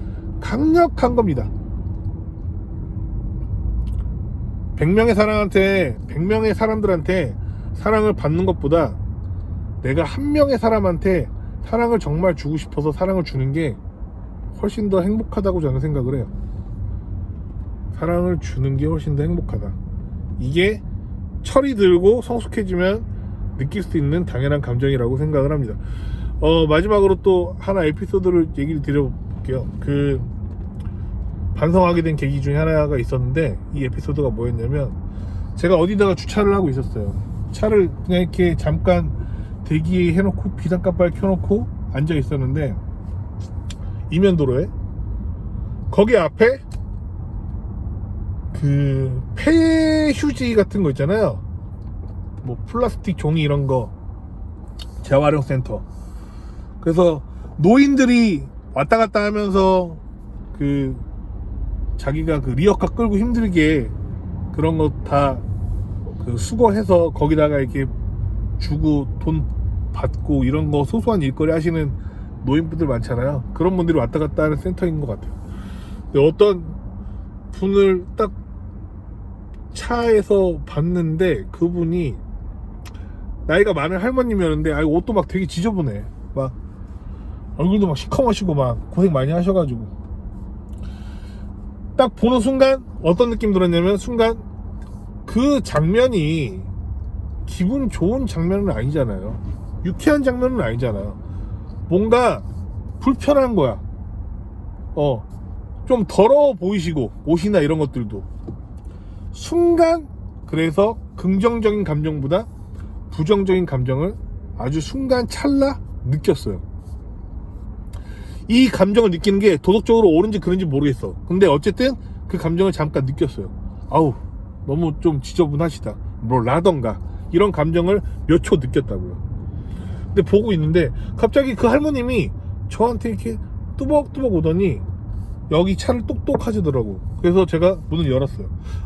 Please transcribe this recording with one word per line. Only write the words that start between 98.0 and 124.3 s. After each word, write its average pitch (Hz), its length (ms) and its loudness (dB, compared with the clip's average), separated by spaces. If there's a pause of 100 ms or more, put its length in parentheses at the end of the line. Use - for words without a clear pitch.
장면은 190 440 0
아니잖아요. 113 680 -2 (460)
유쾌한 294 400 2
장면은 247 360 0
아니잖아요. 110 560 -2 (720)
뭔가 220 540 4 (580)
불편한 269 540 2
거야. 131 260 2 (1160)
어, 139 260 2 (640)
좀 240 220 4
더러워 269 460 6
보이시고, 170 560 -2 (160)
옷이나 175 340 4
이런 151 180 2
것들도. 117 440 -4 (1080)
순간, 330 760 4 (400)
그래서 165 500 2 (200)
긍정적인 208 680 2
감정보다 151 640 0 (640)
부정적인 185 540 2
감정을 135 480 0 (440)
아주 151 220 -2
순간 254 480 0
찰나 277 520 2 (260)
느꼈어요. 127 540 0 (1900)
이 240 200 8
감정을 208 420 4
느끼는 196 280 2
게 196 180 6
도덕적으로 220 540 6
옳은지 196 300 4
그른지 185 240 0
모르겠어. 135 500 0 (140)
근데 190 180 6
어쨌든 220 460 4 (340)
그 - 100 -6
감정을 175 360 2
잠깐 151 340 0
느꼈어요. 127 420 -2 (420)
"아우, 151 240 4 (520)